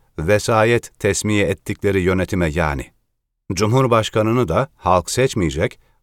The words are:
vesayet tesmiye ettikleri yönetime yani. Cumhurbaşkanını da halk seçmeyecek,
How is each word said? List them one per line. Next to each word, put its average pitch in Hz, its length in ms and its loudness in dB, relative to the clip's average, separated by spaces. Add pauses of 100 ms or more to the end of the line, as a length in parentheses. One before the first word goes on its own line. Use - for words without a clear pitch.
(200)
vesayet 110 800 0
tesmiye 104 480 0
ettikleri 98 540 -2
yönetime 90 480 0
yani. 73 380 -2 (680)
Cumhurbaşkanını 113 960 0
da 123 280 0
halk 90 340 0
seçmeyecek, 92 680 -2 (240)